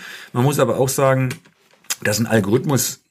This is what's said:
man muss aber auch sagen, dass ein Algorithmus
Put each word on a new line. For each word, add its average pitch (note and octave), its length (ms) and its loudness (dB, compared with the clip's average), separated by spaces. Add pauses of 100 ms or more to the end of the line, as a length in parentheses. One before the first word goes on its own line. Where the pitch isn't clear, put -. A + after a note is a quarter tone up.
(340)
man B2 100 2
muss C#3+ 140 2
aber A#2+ 220 0
auch C3 100 2
sagen, C3 400 2 (760)
dass G#2+ 140 -2
ein A#2 80 0
Algorithmus A2+ 840 0